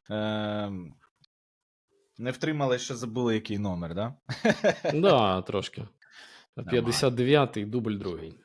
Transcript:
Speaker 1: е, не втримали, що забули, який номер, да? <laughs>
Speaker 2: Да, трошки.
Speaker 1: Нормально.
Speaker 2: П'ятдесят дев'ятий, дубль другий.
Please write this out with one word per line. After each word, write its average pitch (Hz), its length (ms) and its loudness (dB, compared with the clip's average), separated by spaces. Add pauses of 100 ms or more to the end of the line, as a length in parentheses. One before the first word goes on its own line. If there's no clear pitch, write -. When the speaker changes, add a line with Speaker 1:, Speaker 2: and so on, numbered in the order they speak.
(100)
Speaker 1:
е, 107 600 -4 (1500)
не 123 120 -6
втримали, 139 480 0
що 123 180 -8
забули, 117 380 0
який 107 240 -2
номер, 87 360 -4
да? 110 200 -4 (140)
<laughs> 208 680 0
Speaker 2:
Да, 123 480 4
трошки. - 380 -6 (760)
Speaker 1:
Нормально. 117 140 -8
Speaker 2:
П'ятдесят 120 440 2
дев'ятий, 127 500 4
дубль 110 340 -2
другий. 85 360 -8 (100)